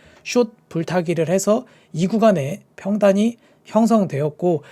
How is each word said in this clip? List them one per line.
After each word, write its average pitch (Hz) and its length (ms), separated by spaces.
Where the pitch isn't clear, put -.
숏 240 280
불타기를 165 640
해서 202 340
이 165 120
구간에 190 540
평단이 208 600
형성되었고 175 1080